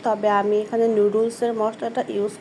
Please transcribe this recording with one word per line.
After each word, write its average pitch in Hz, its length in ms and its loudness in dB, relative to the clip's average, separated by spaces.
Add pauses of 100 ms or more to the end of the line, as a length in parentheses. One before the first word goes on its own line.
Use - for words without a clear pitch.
তবে 214 260 0
আমি 208 320 2
এখানে 226 260 0
নুডলসের 226 680 2
মশলাটা 226 560 -2
ইউজ 208 320 -2